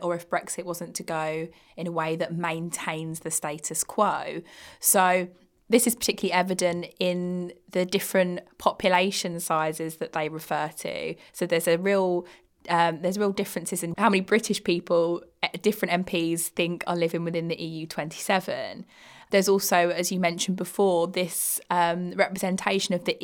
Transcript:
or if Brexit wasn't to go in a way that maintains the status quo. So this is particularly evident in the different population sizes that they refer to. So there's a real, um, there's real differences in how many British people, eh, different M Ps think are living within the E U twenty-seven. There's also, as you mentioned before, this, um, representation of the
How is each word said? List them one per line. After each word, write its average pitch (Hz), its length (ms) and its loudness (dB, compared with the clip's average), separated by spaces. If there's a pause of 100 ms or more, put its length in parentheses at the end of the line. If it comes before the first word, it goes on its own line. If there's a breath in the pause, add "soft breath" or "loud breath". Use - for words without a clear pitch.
or 175 100 0
if 170 160 -8
Brexit 175 360 -4
wasn't 170 300 -8
to - 80 -8
go 160 440 -4 (280 soft breath)
in 170 120 -6
a 170 40 -4
way 160 240 -2
that 165 160 -2
maintains 165 920 -4
the 165 100 -8
status 160 520 -4
quo. 156 600 0 (360 loud breath)
So 185 500 4 (380)
this 233 200 6
is 233 80 2
particularly - 380 -2
evident 180 540 2 (120)
in 180 540 -2 (180)
the 185 140 2
different 185 560 0 (180)
population 185 800 2
sizes 160 580 -2
that - 160 -6
they 156 160 -2
refer 156 380 -4 (120)
to. - 360 -6 (160 loud breath)
So - 160 -4
there's 165 200 2
a 170 100 4
real, 185 500 2 (420 loud breath)
um, 170 320 2
there's 185 160 0
real 208 140 2
differences 185 500 -4
in 170 160 -4
how 208 120 4
many 196 120 4
British 214 420 0
people, 170 600 0 (180)
eh, 170 60 0 (140)
different 196 320 0
M 180 100 2
Ps 165 460 -2
think 170 360 -2
are 175 100 0
living 170 280 0
within 170 240 -2
the 170 160 -4
E 165 40 -6
U 160 200 -8
twenty-seven. 156 1000 -4 (440 loud breath)
There's 196 180 4
also, 196 440 6
as 175 200 -2
you 185 80 0
mentioned 180 380 0
before, 180 500 2
this, 180 640 -2
um, 175 460 2
representation 190 800 0
of 175 120 -2
the 180 180 0